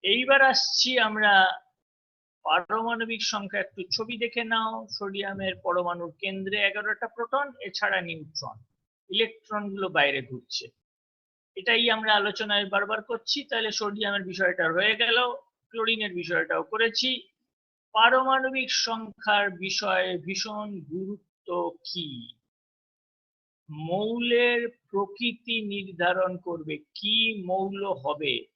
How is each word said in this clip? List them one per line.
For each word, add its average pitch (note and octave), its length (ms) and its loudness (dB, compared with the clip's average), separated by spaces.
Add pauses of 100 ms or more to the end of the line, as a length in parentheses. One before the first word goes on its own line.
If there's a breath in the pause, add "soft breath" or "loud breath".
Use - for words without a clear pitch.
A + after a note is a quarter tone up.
এইবার B3+ 380 4
আসছি C4 560 4
আমরা G#3+ 340 4 (1120)
পারমাণবিক A3+ 760 0 (100)
সংখ্যা, G3+ 280 -4
একটু - 200 -8 (140)
ছবি A3+ 240 -6
দেখে A#3 260 -2
নাও। A3 280 0 (260)
সোডিয়ামের G3 560 -4 (100)
পরমাণুর F3 480 0 (100)
কেন্দ্রে F#3+ 360 -4 (100)
এগারোটা G#3 380 -4
প্রোটন, B3 400 -2 (200)
এছাড়া G3 340 0
নিউট্রন, D#3 560 -10 (540)
ইলেকট্রনগুলো G3+ 760 -4
বাইরে C#3+ 340 2
ঘুরছে, B2 440 -10 (920)
এটাই A3+ 340 2
আমরা A3 240 2
আলোচনায় G#3 600 0
বারবার G#3 280 0
করছি। - 420 -2
তাহলে A3+ 280 -2
সোডিয়ামের G3+ 580 -2
বিষয়টা F3+ 380 2
রয়ে G3 280 2
গেল, A#3 220 4 (520)
ক্লোরিনের A3 440 0
বিষয়টাও E3 480 0
করেছি। A3+ 480 0 (840)
পারমাণবিক C4 760 4 (160)
সংখ্যার G#3+ 640 0
বিষয়ে F#3 680 -2
ভীষণ G#3 500 -6 (240)
গুরুত্ব F#3+ 560 -10 (400)
কি? D#3+ 220 -8 (1600)
মৌলের A#3 920 2 (300)
প্রকৃতি A3+ 680 -2 (180)
নির্ধারণ F#3 640 0
করবে, D#3+ 380 -6 (240)
কি G#3+ 180 0 (300)
মৌল G3 360 -2 (220)
হবে। D3 300 -2 (220)